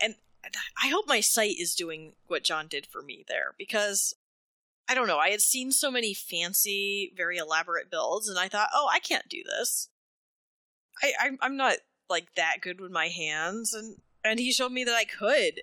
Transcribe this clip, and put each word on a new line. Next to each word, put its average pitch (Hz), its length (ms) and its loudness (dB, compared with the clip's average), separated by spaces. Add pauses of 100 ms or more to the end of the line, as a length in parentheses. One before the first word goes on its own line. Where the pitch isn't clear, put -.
And 220 140 0 (640)
I 269 80 2
hope 359 200 2
my 254 120 6
site 208 380 4
is 175 160 -2
doing 160 380 -6 (160)
what 160 160 -2
John 156 240 0
did 147 180 -6
for 143 160 -12
me - 240 -16
there, 69 320 -2
because, 208 560 0 (720)
I 254 60 2
don't 247 140 2
know, 160 100 4
I 160 120 4
had 208 100 2
seen 262 320 2
so 269 180 2
many 233 240 0
fancy, 170 1000 -2
very 175 200 -2
elaborate 165 540 0
builds, 165 380 -2
and 190 100 -2
I 180 100 2
thought, 214 240 2
"Oh, 294 200 4
I 370 80 4
can't - 280 -2
do - 160 -10
this. - 440 -2 (1120)
I, 285 180 4
I'm, 262 220 0
I'm 269 140 0
not, 262 220 4 (300)
like, 175 280 -2
that 160 260 2
good 180 180 -8
with 185 120 -12
my 165 160 0
hands." 170 640 -4
And, 220 220 -10 (260)
and 220 160 2
he 247 140 0
showed 254 180 2
me 254 140 -4
that 240 100 2
I 226 100 4
could, 208 580 2